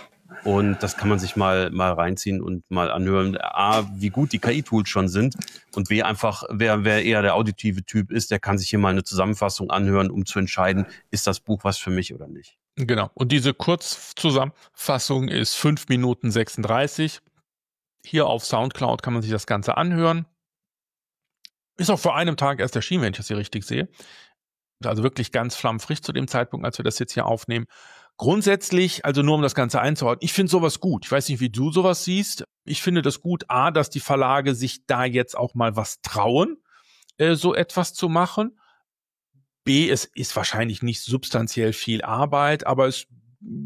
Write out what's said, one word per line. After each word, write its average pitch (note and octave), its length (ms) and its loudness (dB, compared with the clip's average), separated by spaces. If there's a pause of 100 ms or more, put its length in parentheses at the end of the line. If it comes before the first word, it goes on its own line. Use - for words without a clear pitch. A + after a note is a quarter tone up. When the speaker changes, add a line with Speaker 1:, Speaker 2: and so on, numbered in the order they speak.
(440)
Speaker 1:
Und G2+ 360 2
das F#2+ 160 -4
kann G2+ 120 0
man G#2 100 4
sich F2+ 160 -4
mal, F#2 360 2
mal F#2 220 0
reinziehen F#2 480 0
und F#2 300 -6
mal F2+ 200 0
anhören, F#2+ 480 2
A, G#2 580 0
wie G2+ 140 -2
gut C#3+ 220 0
die G#2 60 0
K-I-Tools A#2 500 0
schon F#2+ 200 2
sind G#2+ 260 2 (400)
und G#2 140 -2
B, G#2+ 140 2
einfach, G#2+ 480 -2
wer, G#2 340 2
wer G#2+ 200 4
eher G#2+ 160 2
der G2 140 4
auditive G2+ 500 0
Typ G#2 280 -2
ist, A2 180 -2
der G#2 80 2
kann G2+ 180 0
sich F#2 140 -4
hier G#2+ 80 2
mal G2+ 120 4
eine F#2 120 2
Zusammenfassung G2 680 -2
anhören, G2 380 2
um G2 160 -4
zu - 140 -6
entscheiden, F#2+ 480 0 (240)
ist - 160 -4
das G2 140 -2
Buch G#2 240 -4
was G2 140 -2
für - 120 -6
mich F#2 240 -2
oder D2 140 -16
nicht. - 320 -20 (160)
Speaker 2:
Genau. A#2 380 -2
Und B2+ 180 0
diese C#3+ 200 2
Kurzzusammenfassung - 1800 -2
ist - 260 -2
fünf D3+ 340 0
Minuten B2 420 2
sechsunddreißig. A#2 880 -2 (840)
Hier D3+ 220 2
auf A2+ 180 0
Soundcloud B2 580 0
kann A#2+ 100 -2
man A#2 100 0
sich A2 80 -2
das G#2+ 160 -2
Ganze G#2 300 0
anhören. E3 500 2 (1500)
Ist F3+ 140 0
auch F#3 80 2
vor C3+ 180 2
einem E3 200 0
Tag C#3 240 0
erst B2 160 -2
erschienen, E3 260 -2
wenn G2+ 100 0
ich - 60 -8
das G#2+ 100 -10
hier G#2+ 80 -4
richtig G#2 280 -6
sehe. C3+ 240 -4 (920)
Also A2 200 -2
wirklich B2+ 300 -2
ganz A#2+ 240 -2
flammfrisch A#2 440 -4
zu - 120 -10
dem C3 140 -2
Zeitpunkt, B2 380 -4
als A#2+ 140 -6
wir B2 60 -4
das - 140 -2
jetzt B2 140 -6
hier - 140 -2
aufnehmen. A#2 400 -4 (500)
Grundsätzlich, F#3 880 2
also C#3+ 180 2
nur D3 120 6
um D3+ 80 2
das C3+ 120 2
Ganze B2 260 0
einzuordnen, C3 440 0
ich E3+ 80 -2
finde F#3+ 180 2
sowas E3 300 2
gut. D#3 260 -2
Ich - 60 -6
weiß C#3 160 2
nicht, C3 120 -2
wie B2 100 0
du C3 220 0
sowas F3+ 320 2
siehst. F#3+ 400 -2 (200)
Ich - 180 -6
finde F3+ 180 2
das C#3+ 200 0
gut, F3 280 -2
A, C3 220 2
dass D3+ 180 2
die C#3 120 -8
Verlage C3+ 540 2
sich B2 320 -6
da B2+ 180 0
jetzt B2 320 -2
auch - 180 -2
mal A#2 220 0
was - 260 -4
trauen, C3 560 2 (600)
äh, D#3+ 160 4
so E3 200 2
etwas - 400 -2
zu F3+ 140 -2
machen. F3+ 500 0 (1040)
B, C#3+ 260 4
es C3 140 0
ist - 320 -8
wahrscheinlich A2 460 -2
nicht A#2+ 200 -2
substanziell A#2 680 -2
viel A2+ 300 -4
Arbeit, C#3+ 640 0
aber C3 200 4
es - 200 -4 (600)